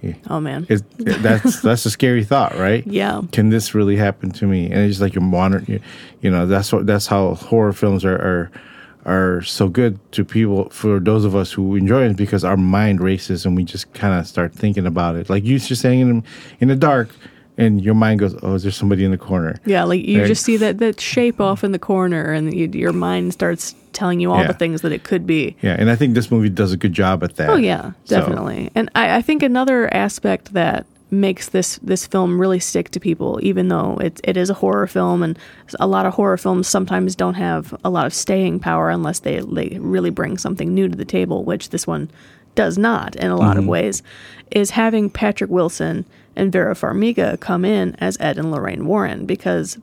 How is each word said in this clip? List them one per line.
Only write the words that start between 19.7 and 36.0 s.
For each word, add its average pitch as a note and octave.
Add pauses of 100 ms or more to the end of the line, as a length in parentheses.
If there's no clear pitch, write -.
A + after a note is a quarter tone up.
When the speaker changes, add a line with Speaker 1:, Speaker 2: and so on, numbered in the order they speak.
Speaker 2:
like, F3
you G#3
Speaker 1:
Right? G3+
Speaker 2:
just G#3+
see A3+
that, G#3
that A3+
shape A#3+
off G3
in G3
the F#3
corner, F3+
and D#3
you, E3
your F3
mind F3+
starts E3+ (160)
telling F3+
you F3
all F3
Speaker 1:
Yeah. D#3+
Speaker 2:
the F3+
things E3
that E3
it -
could F3+
be. D#3+
Speaker 1:
Yeah, F#2
and A2
I A#2+
think A#2+
this A#2+
movie G#2+
does F#2
a F#2
good F#2
job F#2
at F2
that. D#2
Speaker 2:
Oh, G#4
yeah, G3 (140)
Speaker 1:
So G3
Speaker 2:
definitely. -
And A3+
I, A3+
I A#3
think D4+
another B3+
aspect G3+
that E3+ (240)
makes G3
this, -
this F#3
film F3+
really F#3
stick F3
to F#3
people, -
even F#3
though -
it, E3+
it F#3
is F#3
a G3
horror G3+
film, F3+
and E3 (420)
a -
lot F#3+